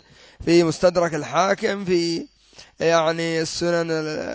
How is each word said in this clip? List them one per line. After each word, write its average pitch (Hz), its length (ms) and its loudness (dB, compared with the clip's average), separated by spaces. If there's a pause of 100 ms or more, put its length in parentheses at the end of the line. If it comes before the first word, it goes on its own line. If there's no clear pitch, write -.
(460)
في 170 180 6
مستدرك 170 520 2
الحاكم، 196 680 -2
في 170 420 -2 (520)
يعني 165 640 0
السنن 170 460 -2 (480)